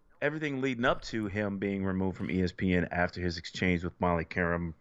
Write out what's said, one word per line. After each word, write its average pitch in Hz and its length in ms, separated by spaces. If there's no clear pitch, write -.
everything 147 400
leading 127 240
up 160 180
to 110 240
him 101 320
being 98 260
removed 92 320
from - 140
E 92 120
S 87 100
P 92 220
N 87 160
after 87 300
his 87 180
exchange 87 460
with 87 160
Molly 87 240
Qerim 85 560